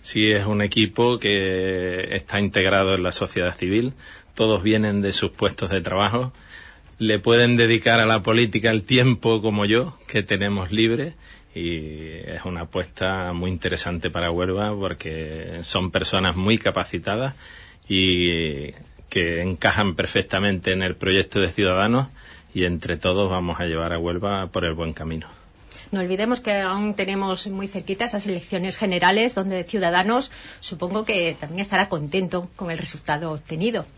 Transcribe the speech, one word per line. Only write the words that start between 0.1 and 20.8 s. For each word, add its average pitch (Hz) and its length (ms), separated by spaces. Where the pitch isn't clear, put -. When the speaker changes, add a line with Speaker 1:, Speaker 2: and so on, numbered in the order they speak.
Speaker 1:
es 101 140
un 104 160
equipo 117 560
que 92 960
está 101 260
integrado 95 540
en 90 80
la 90 100
sociedad 90 420
civil, 110 380
todos 110 280
vienen 107 400
de 98 100
sus - 200
puestos 98 380
de 95 120
trabajo, 104 500
le 107 200
pueden 120 360
dedicar 117 440
a 110 60
la 110 180
política 113 460
el 110 120
tiempo 123 580
como 104 260
yo, 120 300
que 107 160
tenemos 98 480
libre, 113 420
y 80 540
es 85 360
una 87 180
apuesta 92 680
muy 90 200
interesante 87 580
para 85 220
Huelva, 92 440
porque 80 840
son 92 300
personas 92 420
muy 101 240
capacitadas 101 760
y 87 840
que 85 340
encajan 95 520
perfectamente 95 800
en 95 100